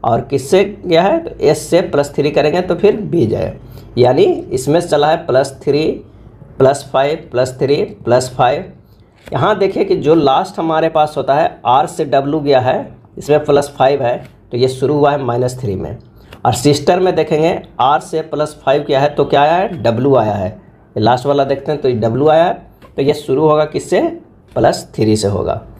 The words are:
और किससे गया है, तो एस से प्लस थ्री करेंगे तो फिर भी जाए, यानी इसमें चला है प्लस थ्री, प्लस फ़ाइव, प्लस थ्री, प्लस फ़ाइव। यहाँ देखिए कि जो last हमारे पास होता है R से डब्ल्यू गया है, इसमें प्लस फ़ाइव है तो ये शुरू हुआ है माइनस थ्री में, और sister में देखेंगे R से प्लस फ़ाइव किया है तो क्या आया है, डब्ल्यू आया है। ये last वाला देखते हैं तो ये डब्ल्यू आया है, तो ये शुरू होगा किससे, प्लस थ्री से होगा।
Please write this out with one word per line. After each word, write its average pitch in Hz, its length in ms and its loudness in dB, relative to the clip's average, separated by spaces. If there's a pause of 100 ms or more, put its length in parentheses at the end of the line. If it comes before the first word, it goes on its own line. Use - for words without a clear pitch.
और 117 180 0
किससे 139 400 0 (220)
गया 170 180 2
है, 208 180 2
तो - 100 -10 (100)
एस 151 200 2
से 170 220 0
प्लस 143 320 -2
थ्री 147 160 0
करेंगे 151 320 0
तो 175 120 -2
फिर 202 220 2
भी 165 300 -2
जाए, 95 300 -4 (420)
यानी 131 260 4
इसमें 151 560 0
चला 151 280 0
है 160 80 2 (100)
प्लस 131 240 0 (100)
थ्री, 147 220 0 (760)
प्लस 135 340 2
फ़ाइव, 147 400 -2
प्लस 127 260 -2
थ्री, 143 180 2 (280)
प्लस 127 260 2
फ़ाइव। 143 340 0 (600)
यहाँ 190 320 0
देखिए 190 260 0
कि 185 120 0
जो 151 180 2
last 160 440 0
हमारे 160 320 0
पास 151 260 0
होता 139 180 0
है 165 320 -2
R 135 200 4
से 160 180 -6
डब्ल्यू 143 360 0
गया 139 200 2
है, 160 360 -4 (220)
इसमें 151 260 0
प्लस 143 340 0
फ़ाइव 135 240 2
है 123 140 -2 (360)
तो 123 40 -6
ये 127 120 2
शुरू 135 260 -2
हुआ 143 160 4
है 143 120 -2
माइनस 123 380 -2
थ्री 98 160 -4
में, - 220 -10 (460)
और 120 100 2
sister 180 460 2
में 185 140 0
देखेंगे 160 460 0 (220)
R 139 200 2
से 160 220 -6
प्लस 151 320 -6
फ़ाइव 147 260 0
किया 139 180 0
है 147 140 0
तो 147 100 0
क्या 139 180 2
आया 156 120 4
है, 196 200 0
डब्ल्यू 123 420 0
आया 110 180 2
है। 98 140 -4
ये - 520 -12
last 117 260 0
वाला 143 180 2
देखते 139 280 -4
हैं 143 80 -4
तो 143 80 0
ये 123 80 0
डब्ल्यू 117 320 0
आया 160 160 4
है, 185 140 -2 (380)
तो 151 60 -2
ये 143 140 2
शुरू 160 320 0
होगा 151 180 2
किससे, 175 340 -2 (520)
प्लस 139 420 0
थ्री 107 220 2
से 104 120 -2
होगा। - 340 -4 (180)